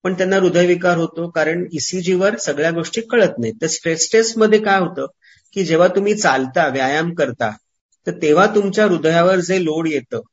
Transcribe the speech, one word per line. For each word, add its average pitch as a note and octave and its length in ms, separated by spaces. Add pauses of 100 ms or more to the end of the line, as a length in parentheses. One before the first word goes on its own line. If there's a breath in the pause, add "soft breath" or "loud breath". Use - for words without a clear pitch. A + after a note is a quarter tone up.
पण F#3 120
त्यांना F#3 220
हृदयविकार F3 600
होतो, E3 340
कारण E3 420
ईसीजी F3+ 420
वर G3 220
सगळ्या D3+ 340
गोष्टी E3 300
कळत A3+ 380
नाहीत. A2+ 240
तर D#3+ 40
स्ट्रेस - 460
टेस्ट A3+ 260
मध्ये G#3+ 200
काय G3 220
होतं C#3 260 (480 soft breath)
की G3 100
जेव्हा E3 240
तुम्ही G3+ 260
चालता, C#3+ 540
व्यायाम C#3+ 460
करता, A#2+ 420 (500)
तर F3 40
तेव्हा E3+ 360
तुमच्या G#3 400
हृदयावर E3+ 500
जे F3+ 280
लोड D#3+ 240
येतं B2+ 320 (120)